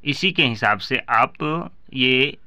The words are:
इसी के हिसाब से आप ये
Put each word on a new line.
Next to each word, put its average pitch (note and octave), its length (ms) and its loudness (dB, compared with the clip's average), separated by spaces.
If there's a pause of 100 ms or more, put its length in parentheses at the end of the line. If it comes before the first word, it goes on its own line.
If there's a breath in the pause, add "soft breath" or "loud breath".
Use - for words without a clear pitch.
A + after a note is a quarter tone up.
इसी C#3+ 260 -2
के F3 120 2
हिसाब G#2+ 360 2
से C3 200 -4
आप D3+ 680 -2 (240)
ये B2+ 540 2